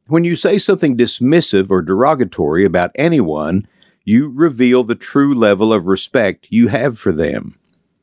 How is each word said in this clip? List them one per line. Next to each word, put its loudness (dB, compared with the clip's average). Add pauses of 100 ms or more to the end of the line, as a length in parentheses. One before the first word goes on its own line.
when 2
you -2
say 0
something 0
dismissive 0
or 2
derogatory 0
about 0
anyone, -2 (380)
you 2
reveal 2
the -4
true 0
level 2
of 0
respect -2
you 2
have -4
for -2
them. -6 (460)